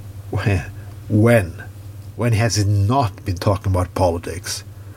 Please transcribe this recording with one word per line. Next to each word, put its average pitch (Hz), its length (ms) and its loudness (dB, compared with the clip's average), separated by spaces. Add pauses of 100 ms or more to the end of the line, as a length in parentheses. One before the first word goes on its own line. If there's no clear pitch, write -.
(320)
<laughs> - 100 -2 (680)
When? 107 560 4 (500)
When 117 180 0
has 113 220 2
he 104 100 2
not 101 600 2
been 92 120 -2
talking 95 360 0
about 90 240 0
politics? 85 680 0 (340)